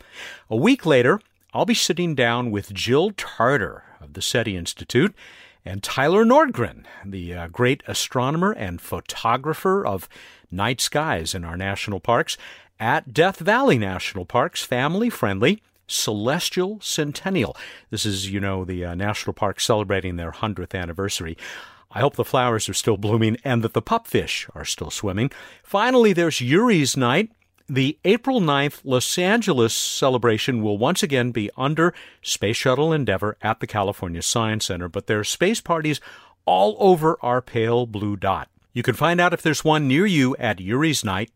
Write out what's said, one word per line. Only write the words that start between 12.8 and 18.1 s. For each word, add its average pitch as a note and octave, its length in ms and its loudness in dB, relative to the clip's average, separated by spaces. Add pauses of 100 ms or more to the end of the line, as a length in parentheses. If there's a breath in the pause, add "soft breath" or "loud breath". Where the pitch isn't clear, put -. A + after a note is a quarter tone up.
Death E3+ 280 2
Valley G#3+ 360 4
National F#2+ 480 -4
Park's C3 380 -2
family-friendly C#3 1000 0 (260)
Celestial E3 920 -2
Centennial. D3 760 -4 (320 loud breath)
This G#2 160 -6
is, F#2+ 260 -4